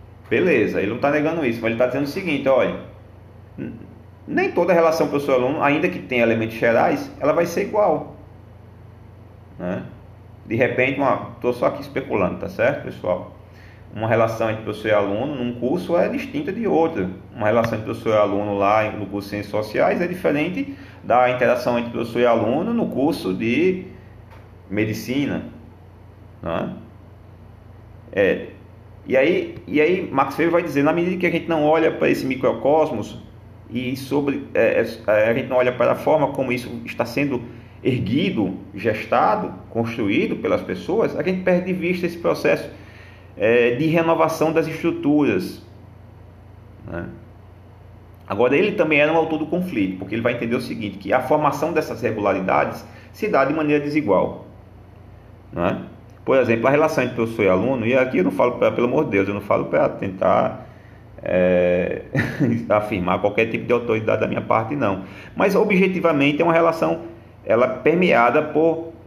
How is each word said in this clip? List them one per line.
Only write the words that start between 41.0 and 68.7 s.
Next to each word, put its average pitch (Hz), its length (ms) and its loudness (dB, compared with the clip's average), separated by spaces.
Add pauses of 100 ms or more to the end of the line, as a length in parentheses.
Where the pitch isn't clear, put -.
a - 60 -2
gente 185 200 -2
perde 180 240 2
de 185 60 -2
vista 175 340 -2
esse 170 120 -8
processo, 160 500 0 (680)
é, 120 400 4
de 151 100 0
renovação 160 640 2
das 156 140 2
estruturas, 143 1000 0 (1200)
né? 85 200 -8 (1200)
Agora, 120 280 2
ele 190 180 4
também 156 280 2
era 151 100 4
um 165 60 2
autor 156 220 2
do 151 80 -4
conflito, 143 520 -2
porque - 160 -8
ele 117 60 -2
vai 120 140 0
entender 120 200 -4
o 123 60 -2
seguinte, - 380 -8
que - 160 0
a 127 60 4
formação 151 520 0
dessas 139 300 -2
regularidades 98 800 0 (260)
se - 180 -6
dá 139 160 2
de 143 100 0
maneira 151 280 0
desigual, 139 640 0 (1080)
né? 87 300 -2 (420)
Por 127 120 4
exemplo, 117 300 2
a 131 40 4
relação 147 340 2
entre 120 120 -6
professor 113 280 0
e 98 40 6
aluno, 110 380 2
e 123 100 2
aqui 127 220 2
eu 180 60 4
não - 60 2
falo 120 280 0
pra, 113 120 4
pelo 117 160 0
amor 147 180 0
de 120 80 -4
Deus, 98 160 2
eu 101 40 -4
não 98 80 -6
falo - 260 0
pra 151 220 2
tentar... - 800 0 (560)
é, 90 800 2 (340)
<laughs> 117 320 0
afirmar 101 520 0
qualquer 113 260 2
tipo 117 180 -6
de 120 80 -2
autoridade 110 480 0
da 113 60 2
minha 113 160 -4
parte, 113 340 -2
não. 98 280 -2 (300)
Mas, 190 200 2
objetivamente, 170 880 2
é - 20 2
uma 170 80 4
relação, 165 480 2 (460)
ela 110 180 4
é 131 40 2 (100)
permeada 147 640 4
por 160 500 0 (140)